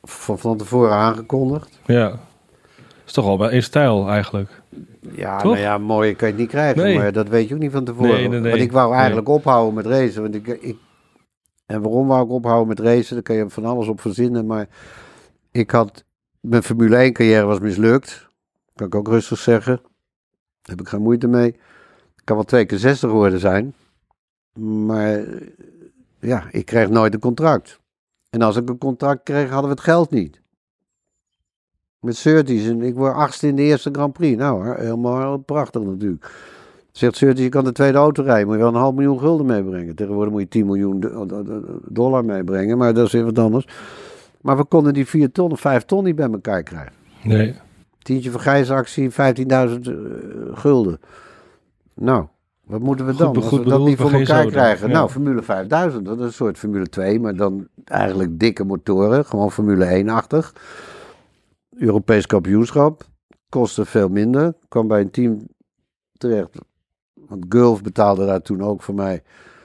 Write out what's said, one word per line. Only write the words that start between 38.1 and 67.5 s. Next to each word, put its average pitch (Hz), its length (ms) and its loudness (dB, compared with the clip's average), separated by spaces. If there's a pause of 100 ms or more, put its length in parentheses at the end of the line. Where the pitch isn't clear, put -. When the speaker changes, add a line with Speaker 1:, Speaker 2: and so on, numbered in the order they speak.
Speaker 1:
rijden, 113 240 2
moet 107 100 0
je 107 60 0
wel 117 100 4
een 120 80 0
half 131 140 2
miljoen 139 240 0
gulden 151 280 2
meebrengen." 92 480 -4
Tegenwoordig 104 380 -2
moet 101 100 -2
je 90 60 -8
tien 107 180 0
miljoen 98 340 -2
do-, 113 260 -6
do-, 101 160 -10
do-, - 460 -12
dollar 123 360 2
meebrengen, 98 540 -2
maar 117 160 4
dat 117 120 4
is - 60 -2
weer 117 120 2
wat 113 140 -2
anders. 113 280 2 (720)
Maar 135 160 0
we 143 80 0
konden 147 300 4
die 139 120 0
vier 147 260 2
ton 180 180 0
of 147 100 -6
vijf 131 240 0
ton 196 200 -2
niet 170 120 0
bij 139 140 -2
elkaar 101 320 -4
krijgen. 76 300 -16 (320)
Speaker 2:
Nee. 110 300 2 (440)
Speaker 1:
Tientje 127 320 -4
voor 120 100 -6
grijsactie, 135 720 0
vijftienduizend, 127 800 0
eh, - 60 -6 (580)
gulden. 117 480 2 (960)
Nou, 110 320 0 (380)
wat 104 160 -10
moeten 131 260 -4
we 135 40 0
Speaker 2:
Goed 135 100 -2
Speaker 1:
dan 156 120 2
Speaker 2:
be-, 117 60 -2
Speaker 1:
als 113 100 0
Speaker 2:
goed 135 100 2
Speaker 1:
we 120 60 -4
dat 127 80 2
Speaker 2:
bedoeld, 139 160 4
Speaker 1:
niet 135 100 2
voor 143 120 2
Speaker 2:
maar 143 40 4
geen 135 120 2
Speaker 1:
elkaar 156 180 4
Speaker 2:
zoden. 147 140 0
Speaker 1:
krijgen? 107 300 2
Speaker 2:
Ja. 135 60 2
Speaker 1:
Nou, 151 160 2
Formule 131 320 -2
vijfduizend, 113 600 -2
dat 107 140 -8
is 123 60 -6
een 120 80 -6
soort 107 260 -4
Formule 101 300 -4
twee, 98 320 -2
maar 107 160 -4
dan 98 320 -2 (160)
eigenlijk 95 540 -4
dikke 107 260 0
motoren, 98 600 0
gewoon 101 280 -4
Formule 101 320 2
één-achtig. 107 680 0 (1300)
Europees 104 480 2
kampioenschap, 113 800 2 (440)
kostte 110 360 -2
veel 98 240 2
minder, 127 460 0 (140)
kwam 110 200 -2
bij 107 120 2
een 98 100 -2
team 113 360 -2 (640)
terecht, 107 460 -4 (560)
want 95 340 -16
Gulf 117 340 4